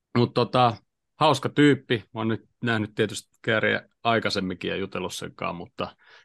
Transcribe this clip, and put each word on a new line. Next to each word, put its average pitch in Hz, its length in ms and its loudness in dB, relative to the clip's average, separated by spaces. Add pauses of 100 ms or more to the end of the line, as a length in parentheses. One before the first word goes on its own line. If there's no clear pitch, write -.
(180)
mut 120 160 2
tota, 120 420 2 (400)
hauska 151 340 2
tyyppi, 135 480 2 (160)
mä 113 60 -10
oon 110 80 -2
nyt 110 180 -4 (180)
nähnyt 110 320 -2
tietysti - 460 -4
Kääriä 107 480 -2 (140)
aikaisemminkin 98 640 -2
ja 95 80 -4
jutellut 92 360 -8
senkaan, 90 420 -10
mutta - 400 -10 (300)